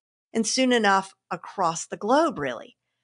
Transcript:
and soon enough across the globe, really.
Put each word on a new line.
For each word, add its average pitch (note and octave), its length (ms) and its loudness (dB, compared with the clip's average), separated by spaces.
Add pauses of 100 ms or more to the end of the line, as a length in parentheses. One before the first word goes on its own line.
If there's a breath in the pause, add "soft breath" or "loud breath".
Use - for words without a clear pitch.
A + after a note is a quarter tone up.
(340)
and A3+ 120 0
soon B3+ 280 2
enough G3+ 400 2 (180)
across E3+ 540 -4
the - 100 -14
globe, C4 420 0
really. C3 380 -8 (280)